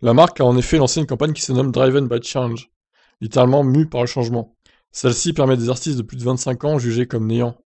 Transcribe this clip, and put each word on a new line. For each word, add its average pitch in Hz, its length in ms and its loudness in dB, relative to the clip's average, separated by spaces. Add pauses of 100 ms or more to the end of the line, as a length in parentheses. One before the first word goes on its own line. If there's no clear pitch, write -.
La 117 100 4
marque 160 280 4
a 131 40 4
en 123 120 4
effet 123 200 0
lancé 135 220 0
une 147 80 -2
campagne 147 260 -2
qui - 80 -10
se 131 120 -6
nomme 127 180 0
Driven 131 360 2
by 117 140 -4
Change, 120 480 -6 (500)
littéralement 127 440 2
mue 147 260 2
par 123 120 -4
le 120 60 -2
changement. 117 480 -6 (360)
Celle-ci 131 420 0
permet 131 200 2
à 127 40 0
des 117 120 -2
artistes 127 280 -4
de 117 60 -4
plus 127 140 -16
de 120 60 -12
vingt-cinq 127 420 -4
ans 151 120 0
jugés 120 300 -2
comme 113 180 -4
n'ayant 117 320 -2 (100)